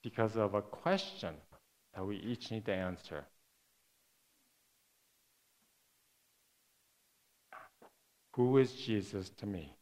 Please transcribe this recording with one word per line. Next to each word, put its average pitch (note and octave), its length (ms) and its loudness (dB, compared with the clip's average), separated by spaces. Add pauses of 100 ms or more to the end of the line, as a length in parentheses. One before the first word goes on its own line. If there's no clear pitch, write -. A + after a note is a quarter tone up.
because A2+ 340 2
of G#2 180 2
a G2+ 80 2
question - 720 -2 (600)
that F#2+ 100 -6
we G2+ 120 -4
each A2+ 340 -6
need A2 160 -4
to G#2 60 0
answer. F2+ 520 -4 (4000)
Who B2+ 240 6
is B2+ 160 6
Jesus G2 640 -2
to G#2 80 -8
me? E2+ 340 -6